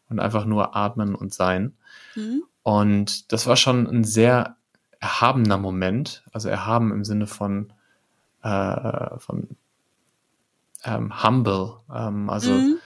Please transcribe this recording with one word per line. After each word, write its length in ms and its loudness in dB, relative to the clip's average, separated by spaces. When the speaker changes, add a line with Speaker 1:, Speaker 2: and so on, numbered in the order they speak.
Speaker 1:
und 120 -4
einfach 240 0
nur 320 0
atmen 380 -2
und 200 -8
sein. 400 0
Speaker 2:
Mhm. 280 -6
Speaker 1:
Und 720 2
das 140 -2
war 100 4
schon 300 2
ein 180 2
sehr 520 4
erhabener 580 2
Moment, 720 -4
also 160 -6
erhaben 440 0
im 120 -4
Sinne 220 -2
von, 460 -6
äh, 760 -2
von, 300 -8
ähm, 400 -6
humble, 500 2
ähm, 360 -6
also 220 0
Speaker 2:
Mhm. 320 4